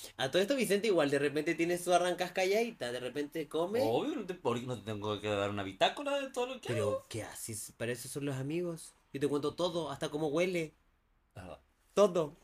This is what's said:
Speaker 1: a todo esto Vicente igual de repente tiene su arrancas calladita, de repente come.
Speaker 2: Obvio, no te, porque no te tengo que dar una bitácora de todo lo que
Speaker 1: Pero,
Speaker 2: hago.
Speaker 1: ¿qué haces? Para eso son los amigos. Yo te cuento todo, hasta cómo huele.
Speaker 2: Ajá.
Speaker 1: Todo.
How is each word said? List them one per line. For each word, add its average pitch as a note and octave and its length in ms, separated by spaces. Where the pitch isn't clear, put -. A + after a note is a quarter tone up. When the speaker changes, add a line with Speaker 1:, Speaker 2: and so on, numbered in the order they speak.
Speaker 1:
a C3 140
todo F3 120
esto G3+ 140
Vicente G3+ 320
igual E3 220
de C#3 100
repente D3+ 360
tiene E3+ 240
su F3 120
arrancas F3 400
calladita, G3 600
de B2 80
repente D3 500
come. F#3+ 320
Speaker 2:
Obvio, A3+ 340
no A3 100
te, F3+ 100
porque A#2+ 300
no B2 120
te G2+ 80
tengo G#2 340
que G#2 80
dar G2+ 220
una G2+ 140
bitácora C#4 580
de C4+ 80
todo B3 160
lo B3+ 160
que - 80
Speaker 1:
Pero, A2 200
Speaker 2:
hago. - 200
Speaker 1:
¿qué G#2+ 140
haces? - 520
Para A#2 160
eso B2 160
son C#3 180
los C#3 100
amigos. D#3+ 580
Yo C3+ 80
te C#3+ 80
cuento C#3+ 280
todo, E3 340
hasta C#3 200
cómo D3+ 180
huele. E3 480
Speaker 2:
Ajá. F#2 240
Speaker 1:
Todo. F3 480